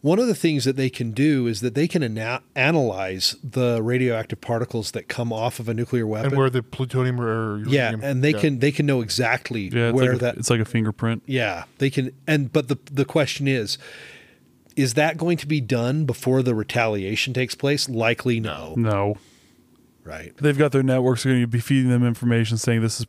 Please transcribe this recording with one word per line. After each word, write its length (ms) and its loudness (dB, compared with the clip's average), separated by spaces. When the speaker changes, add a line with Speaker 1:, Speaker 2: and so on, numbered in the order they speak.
Speaker 1:
One 160 4
of 80 2
the 80 2
things 320 0
that 100 2
they 140 0
can 220 -6
do 340 2
is 160 -4
that 120 -2
they 140 2
can 140 0
ana-, 400 -4
analyze 880 0
the 400 0
radioactive 600 0
particles 480 -4
that 180 -8
come 240 -4
off 280 -2
of 60 -10
a 60 -2
nuclear 340 -2
weapon. 260 -2
Speaker 2:
And 60 0
where 120 4
the 120 0
plutonium 560 -2
or 380 -2
Speaker 1:
Yeah, 220 2
Speaker 2:
uranium 160 -4
Speaker 1:
and 180 0
they 120 4
Speaker 2:
yeah. 60 -2
Speaker 1:
can, 180 2
they 120 2
can 140 0
know 160 2
exactly 720 -2
Speaker 3:
Yeah, 160 2
it's 80 2
Speaker 1:
where 160 4
Speaker 3:
like 40 2
a, 100 0
Speaker 1:
that 100 -2
Speaker 3:
it's 140 -2
like 100 4
a 60 0
fingerprint. 580 -2
Speaker 1:
Yeah, 400 -2
they 100 2
can. 240 -2
And, 260 2
but 160 2
the, 100 -2
the 140 2
question 420 0
is, 300 -2
is 160 2
that 240 2
going 220 0
to 80 -12
be 160 0
done 420 0
before 380 2
the 120 2
retaliation 760 0
takes 220 -2
place? 340 -2
Likely 520 0
no. 360 -6
Speaker 3:
No. 400 0
Speaker 1:
Right. 320 -16
Speaker 3:
They've 220 0
got 140 2
their 100 4
networks, 400 2
they're 100 2
gonna 140 2
be 140 -2
feeding 280 2
them 160 4
information 540 2
saying 220 2
this 180 0
is 100 -6